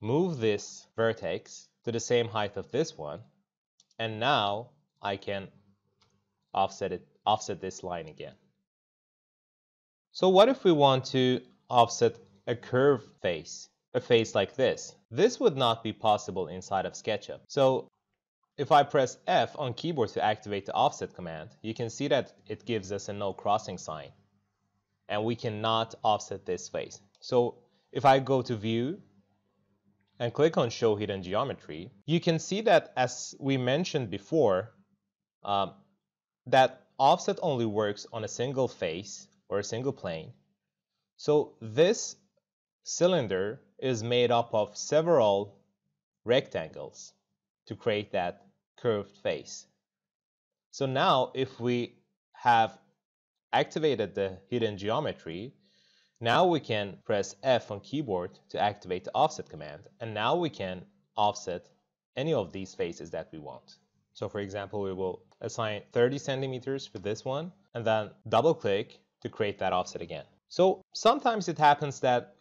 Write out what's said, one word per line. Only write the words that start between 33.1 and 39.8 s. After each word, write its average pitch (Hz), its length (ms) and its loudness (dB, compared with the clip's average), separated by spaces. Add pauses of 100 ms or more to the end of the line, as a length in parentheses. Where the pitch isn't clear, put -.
we 135 160 0
mentioned 131 540 0
before, 104 600 0 (720)
um, 101 300 -2 (760)
that 131 360 4 (160)
offset 180 440 2
only 131 240 0
works 104 460 -2
on 113 100 -8
a 104 60 -6
single 131 400 -2
face - 580 -8 (220)
or 98 100 -2
a 101 60 -4
single 127 280 -4